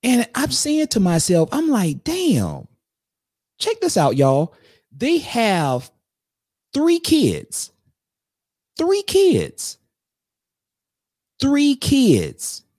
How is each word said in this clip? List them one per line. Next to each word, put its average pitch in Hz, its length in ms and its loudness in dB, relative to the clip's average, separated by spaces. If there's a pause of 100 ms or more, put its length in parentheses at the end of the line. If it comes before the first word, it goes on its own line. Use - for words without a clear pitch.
And 240 280 2
I'm 294 160 -4
saying 302 380 -2
to 226 120 -2
myself, 170 500 2
I'm 311 200 0
like, 185 340 -2
"Damn, 226 640 -2 (880)
check 453 220 -4
this 359 160 -2
out, 135 220 2
y'all." 139 360 2 (400)
They 277 220 -2
have 175 760 -2 (840)
three 339 240 2
kids. 277 760 -2 (1040)
Three 381 260 0
kids. 370 760 0 (1600)
Three 285 340 2
kids. 190 920 0 (140)